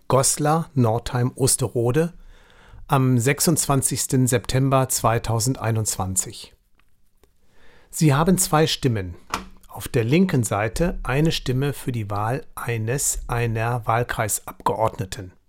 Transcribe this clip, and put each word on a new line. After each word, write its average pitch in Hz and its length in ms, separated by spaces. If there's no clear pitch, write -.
Goslar, 147 680
Northeim, 123 600
Osterode, 127 800
am 131 300
sechsundzwanzigsten 135 1080
September 131 600
zweitausendeinundzwanzig. 110 1700
Sie 151 240
haben 165 240
zwei 160 300
Stimmen. 101 480
Auf - 200
der 120 160
linken 147 400
Seite 110 600
eine 151 280
Stimme 135 420
für - 180
die 110 180
Wahl 110 360
eines, 117 720
einer 117 580
Wahlkreisabgeordneten. 107 1500